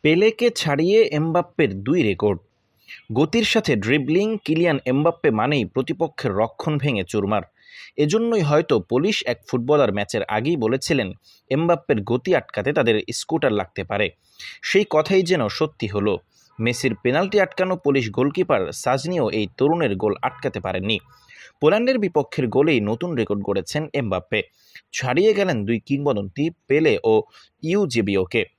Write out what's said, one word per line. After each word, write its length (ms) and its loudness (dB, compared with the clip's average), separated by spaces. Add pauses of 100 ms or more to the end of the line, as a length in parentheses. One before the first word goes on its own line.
পেলেকে 460 4
ছাড়িয়ে 480 2 (140)
এমবাপ্পের 580 0 (120)
দুই 200 0
রেকর্ড। 360 0 (760)
গতির 400 2
সাথে 240 2
ড্রিবলিং, 500 0 (120)
কিলিয়ান 480 0
এমবাপ্পে 440 2
মানেই 360 0
প্রতিপক্ষের 680 -4
রক্ষণ 440 -2
ভেঙে 260 -2
চুরমার। 400 -2 (520)
এজন্যই 540 0
হয়তো 300 2
পোলিশ 360 0 (100)
এক 200 -4
ফুটবলার 460 2
ম্যাচের 360 -4
আগেই 280 -2
বলেছিলেন, 520 -2 (420)
এমবাপ্পের 520 0
গতি 320 -2
আটকাতে 380 -2
তাদের 240 2 (160)
স্কুটার 400 -2
লাগতে 320 -4
পারে। 220 -2 (560)
সেই 280 2
কথাই 320 2
যেন 260 0
সত্যি 400 -4
হলো। 240 0 (460)
মেসির 420 0
পেনাল্টি 400 0
আটকানো 360 -2
পোলিশ 340 0
গোলকিপার 520 0 (100)
সাজনিও 580 -2
এই 160 -2 (100)
তরুণের 400 2
গোল 260 -2
আটকাতে 380 -6
পারেননি। 360 -4 (640)
পোল্যান্ডের 400 2
বিপক্ষের 500 -2
গোলেই 320 2
নতুন 360 -4
রেকর্ড 260 -2
গড়েছেন 400 -4 (120)
এমবাপ্পে। 460 -2 (520)
ছাড়িয়ে 420 2
গেলেন 300 0
দুই 160 0
কিংবদন্তি 640 -2 (220)
পেলে 280 4 (100)
ও 100 4 (480)
ইউজেবিওকে। 800 0 (160)